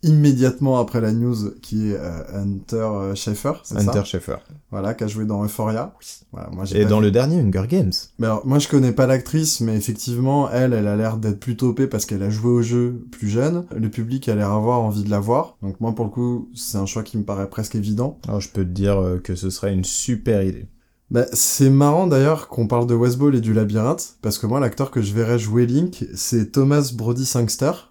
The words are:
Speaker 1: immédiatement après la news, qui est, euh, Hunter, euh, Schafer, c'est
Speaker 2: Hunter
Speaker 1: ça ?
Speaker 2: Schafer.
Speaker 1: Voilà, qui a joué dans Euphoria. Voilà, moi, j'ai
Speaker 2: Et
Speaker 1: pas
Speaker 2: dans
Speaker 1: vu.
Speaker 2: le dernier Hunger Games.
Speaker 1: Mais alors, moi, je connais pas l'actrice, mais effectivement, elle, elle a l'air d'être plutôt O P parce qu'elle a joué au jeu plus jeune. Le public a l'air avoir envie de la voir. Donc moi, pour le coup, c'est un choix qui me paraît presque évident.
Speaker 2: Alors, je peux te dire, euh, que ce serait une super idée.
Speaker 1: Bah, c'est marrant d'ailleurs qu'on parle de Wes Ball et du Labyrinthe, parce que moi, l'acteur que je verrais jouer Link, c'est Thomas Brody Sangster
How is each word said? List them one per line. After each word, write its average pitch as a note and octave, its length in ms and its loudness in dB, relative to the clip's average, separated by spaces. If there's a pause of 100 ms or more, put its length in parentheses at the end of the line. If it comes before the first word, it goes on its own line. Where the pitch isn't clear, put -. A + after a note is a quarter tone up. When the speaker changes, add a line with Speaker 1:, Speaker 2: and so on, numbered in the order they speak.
Speaker 1:
immédiatement C3+ 760 4
après A#2 200 0
la A2 120 0
news, A2+ 400 -2 (100)
qui G#2+ 280 -2
est, G2+ 40 -2
euh, F2 480 -8
Hunter, G2 320 -6
euh, G#2 400 -2
Schafer, G#2 380 -4 (100)
c'est - 140 -8
Speaker 2:
Hunter G2+ 160 2
Speaker 1:
ça ? G2+ 120 0
Speaker 2:
Schafer. - 340 -8 (340)
Speaker 1:
Voilà, G2+ 220 -4
qui A2+ 100 -6
a - 20 -2
joué G#2+ 200 -4
dans G#2 180 -2
Euphoria. A2 500 -4 (380)
Voilà, E2+ 180 -14
moi, F2+ 140 -8
j'ai G2 160 0
Speaker 2:
Et - 20 6
Speaker 1:
pas G2+ 60 4
Speaker 2:
dans G#2 100 4
Speaker 1:
vu. G#2+ 60 6
Speaker 2:
le G#2 80 6
dernier C3+ 260 4
Hunger G2 300 2
Games. C#3+ 240 2 (260)
Speaker 1:
Mais A2+ 80 0
alors, A2 180 0
moi, C3+ 140 4
je C#3+ 80 0
connais C#3 240 4
pas B2+ 160 2
l'actrice, C3 540 0
mais A2+ 160 0
effectivement, B2 720 0
elle, B2 220 2
elle G#2+ 160 2
a G2+ 80 0
l'air A2 220 0
d'être G#2+ 200 -2
plutôt B2 300 -2
O A#2+ 40 2
P C3+ 140 0
parce - 180 -2
qu'elle G2 200 -4
a G2+ 60 -2
joué G#2+ 200 0
au A#2+ 120 4
jeu A#2+ 500 -2
plus - 160 -6
jeune. D#3 360 0 (120)
Le A2 140 -2
public B2 380 -4
a A2 60 2
l'air G#2 160 0
avoir A2+ 300 2
envie G#2 240 -2
de G2+ 60 -2
la G2+ 100 0
voir. A#2+ 420 -2
Donc G2 180 -8
moi, A2+ 140 -2
pour A2+ 100 -4
le G#2 60 -6
coup, A#2+ 420 -4
c'est - 260 -8
un G2 80 -2
choix G#2 180 -6
qui - 120 -8
me G#2 60 -2
paraît G2 260 -4
presque - 280 -6
évident. G#2+ 500 -2
Speaker 2:
Alors, G#2 140 -2
je - 80 -8
peux G2 160 -4
te F2+ 60 -4
dire, G2 280 2
euh, F#2 200 0
que F2+ 180 -6
ce F#2 140 -4
serait G2 220 -4
une F#2 120 0
super A2 580 -2
idée. F#2+ 240 -4 (460)
Speaker 1:
Bah, B2 200 2
c'est C3+ 380 2
marrant D3 380 4
d'ailleurs D3 400 2
qu'on A#2 180 -2
parle A#2+ 220 0
de B2 60 4
Wes A#2+ 220 2
Ball C#3 200 4
et A#2+ 40 4
du A2 120 0
Labyrinthe, A2 680 0
parce G#2 180 -4
que A2 100 -2
moi, B2 100 0
l'acteur C3 320 -2
que B2 100 -2
je G2+ 140 -2
verrais A#2 240 2
jouer A2+ 280 2
Link, D#3+ 460 -2
c'est G#2+ 380 -2
Thomas C#3 420 2
Brody A#2+ 320 -2
Sangster B2+ 460 0 (200)